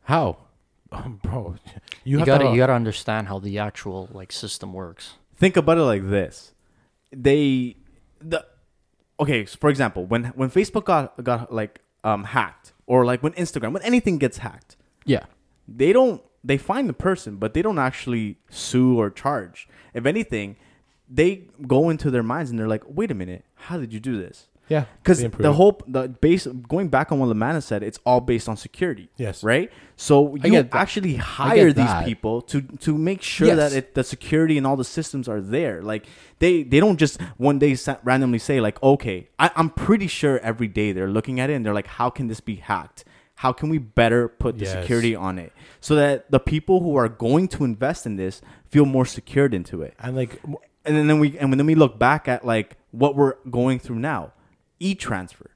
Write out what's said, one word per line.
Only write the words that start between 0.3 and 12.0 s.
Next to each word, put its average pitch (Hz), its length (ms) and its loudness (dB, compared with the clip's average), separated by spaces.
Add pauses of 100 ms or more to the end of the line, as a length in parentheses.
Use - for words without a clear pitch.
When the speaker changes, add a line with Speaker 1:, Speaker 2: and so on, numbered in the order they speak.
Speaker 2:
Um, 104 320 -14
bro, 92 340 -8 (460)
you 135 100 -4
Speaker 3:
You 143 60 2
Speaker 2:
have 160 80 2
Speaker 3:
gotta, 139 120 6
Speaker 2:
to 139 80 4
have 120 60 4
a 117 40 4
Speaker 3:
you 127 60 6
gotta 131 100 4
understand 110 560 -2
how 98 100 -8
the 101 200 -8
actual, 95 520 -10
like, 98 220 -16
system 98 400 -12
works. 90 420 -14 (220)
Speaker 4:
Think 190 220 4
about 160 180 4
it 165 60 2
like 101 260 0
this. - 460 -4 (580)
They, 135 640 0 (440)
the, 160 240 -8 (760)
okay, 135 240 0
so - 160 -18
for 151 80 2
example, 113 380 -2
when, 117 180 0 (100)
when 131 160 -2
Facebook 202 360 0
got, 147 360 -2
got, 120 300 -4
like, 107 280 -8 (240)